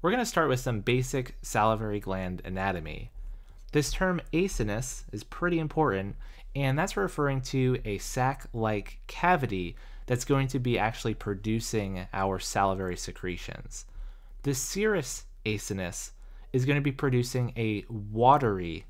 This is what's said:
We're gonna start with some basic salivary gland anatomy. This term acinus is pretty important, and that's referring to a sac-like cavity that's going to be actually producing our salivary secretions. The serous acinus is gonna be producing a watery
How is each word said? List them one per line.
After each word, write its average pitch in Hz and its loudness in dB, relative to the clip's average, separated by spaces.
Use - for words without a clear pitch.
We're 170 2
gonna 240 2
start 160 2
with 127 4
some 117 0
basic 127 0
salivary 107 2
gland 92 -4
anatomy. 92 -4
This 147 2
term 185 2
acinus 127 0
is - -8
pretty 170 -2
important, 127 0
and 135 2
that's 190 0
referring 143 0
to 127 2
a 101 -2
sac-like 113 -2
cavity 123 2
that's 123 0
going 135 4
to 131 0
be 120 2
actually 110 0
producing 101 -2
our 95 0
salivary 95 2
secretions. - -8
The 143 0
serous 190 0
acinus 98 -4
is 127 4
gonna 143 4
be 143 2
producing 123 0
a 110 0
watery 107 4